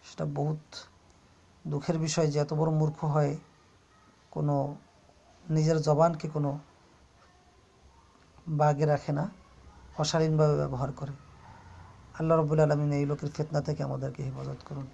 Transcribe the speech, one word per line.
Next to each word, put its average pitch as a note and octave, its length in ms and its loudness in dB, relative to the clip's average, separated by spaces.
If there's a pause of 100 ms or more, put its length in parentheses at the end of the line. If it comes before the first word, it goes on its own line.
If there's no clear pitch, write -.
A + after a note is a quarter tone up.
সেটা - 220 -8
বহুত D3 340 -4 (1080)
দুঃখের D3+ 320 -2
বিষয় D#3+ 280 2
যে D3 120 0
এত D3 140 -2
বড় D#3+ 180 2
মূর্খ D#3 340 0
হয়, D3+ 320 2 (920)
কোনো C#3+ 440 -2 (760)
নিজের D#3 320 2
জবানকে D#3 480 4
কোনো D3 300 -2 (1900)
বাগে D3+ 380 2
রাখে D3 260 0
না, D3+ 180 -2 (680)
অশালীনভাবে D#3 600 2
ব্যবহার C#3 340 -2
করে। C#3 200 -10 (1080)
আল্লাহ D#3+ 180 4
রাব্বুল D#3 220 2
আলামিন D3 320 4
এই C#3+ 140 2
লোকের C#3+ 240 -4
ফিতনা D3+ 320 -2
থেকে D3 220 -4
আমাদেরকে C3+ 400 -6
হেফাজত C3+ 420 -8
করুন। C#3+ 180 -10 (100)